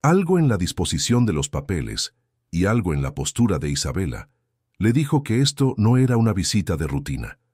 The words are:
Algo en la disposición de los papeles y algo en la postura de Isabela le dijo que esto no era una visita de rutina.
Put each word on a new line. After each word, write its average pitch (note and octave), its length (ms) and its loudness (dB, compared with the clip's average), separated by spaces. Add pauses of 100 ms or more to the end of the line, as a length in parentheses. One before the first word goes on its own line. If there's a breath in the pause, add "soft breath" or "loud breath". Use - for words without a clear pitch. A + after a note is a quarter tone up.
Algo F3+ 360 4
en D#3+ 100 4
la A2 100 2
disposición F2+ 680 0
de G#2 80 0
los C#2+ 160 -2
papeles C#2 640 -6 (380)
y F2 140 0
algo G2 280 0
en C#2+ 80 -2
la C2+ 120 -4
postura F2+ 460 0
de D2 100 -4
Isabela C#2 600 -6 (480)
le A2 160 2
dijo C#3+ 300 0
que A#2 180 0
esto C3+ 360 0
no A#2 200 4
era B2+ 180 4
una A2+ 160 2
visita F#2+ 460 0
de D2+ 100 -4
rutina. C#2 520 -6 (140)